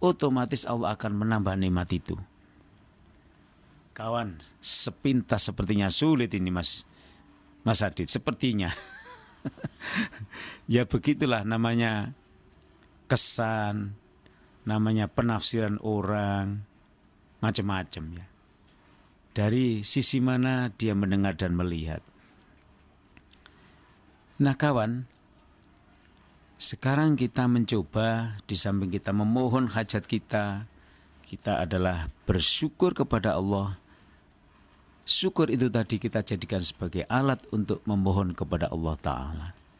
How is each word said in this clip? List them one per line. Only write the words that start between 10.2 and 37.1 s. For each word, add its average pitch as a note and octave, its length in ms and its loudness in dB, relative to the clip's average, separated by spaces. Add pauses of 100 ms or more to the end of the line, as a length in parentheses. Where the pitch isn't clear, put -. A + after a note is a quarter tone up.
Ya A#2 160 4
begitulah B2 640 0
namanya A2+ 640 0 (960)
kesan, G#2 880 0 (720)
namanya G#2+ 400 2
penafsiran A2 720 0
orang, G2+ 800 -2 (800)
macam-macam F#2+ 800 -4
ya. F#2 60 -16 (1080)
Dari A2 480 2
sisi C3 400 0
mana B2+ 560 2
dia A2 160 0
mendengar G2 420 2
dan F2 220 0
melihat. E2 480 -4 (2250)
Nah C#3 160 2
kawan, B2 520 0 (1500)
sekarang D3 560 4
kita B2+ 280 0
mencoba, A2+ 920 0 (120)
di - 40 -6
samping G2 360 0
kita G2 240 -4
memohon A#2+ 600 2
hajat G#2+ 360 -2
kita, G#2 560 -2 (600)
kita G2 360 -2
adalah F2+ 520 -2 (120)
bersyukur D#3 680 2
kepada A2+ 440 0
Allah. G2 440 0 (1200)
Syukur E3+ 480 2
itu B2+ 160 2
tadi A2 320 -2
kita A2 240 -2
jadikan F#2+ 400 -4
sebagai F2+ 440 -4
alat C3 400 0